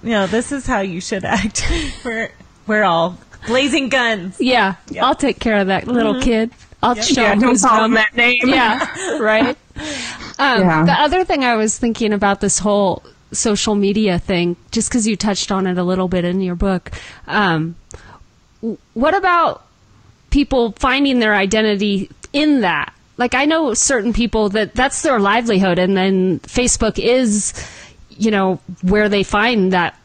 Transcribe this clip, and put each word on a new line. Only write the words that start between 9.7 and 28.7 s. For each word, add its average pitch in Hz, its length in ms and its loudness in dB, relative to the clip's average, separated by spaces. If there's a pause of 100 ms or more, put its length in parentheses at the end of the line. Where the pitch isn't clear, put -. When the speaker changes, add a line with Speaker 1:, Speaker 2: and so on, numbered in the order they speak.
Speaker 2:
Um, 262 240 2
Speaker 3:
Yeah. 160 240 4
Speaker 2:
the 175 140 4
other 339 240 2
thing 320 220 0
I 240 100 2
was 220 220 0
thinking 226 340 -2
about 202 300 0
this 202 180 0
whole 202 440 0 (280)
social 214 440 -2
media 202 440 0
thing, 175 380 -2 (140)
just - 200 -4
'cause 220 160 0
you 220 80 0
touched 202 360 -4
on 196 160 -2
it 180 100 -2
a 180 60 -2
little 185 260 -2
bit 175 160 -2
in 180 160 -2
your 180 140 -4
book, 185 360 -2 (360)
um, 165 480 -2 (840)
w-, 220 160 -6 (160)
what 285 220 0
about 359 480 0 (680)
people 254 480 2
finding 269 420 2
their 220 140 2
identity 202 760 0 (240)
in 285 280 2
that? 165 300 -2 (260)
Like, 247 180 -2
I 262 100 2
know 311 280 0
certain 233 380 0
people 214 380 0
that 208 260 -2
that's 269 280 0
their 269 160 2
livelihood, 196 600 2
and 185 160 2
then 185 440 0
Facebook - 600 -2
is, 226 540 0 (560)
you 220 220 -2
know, 190 280 0 (220)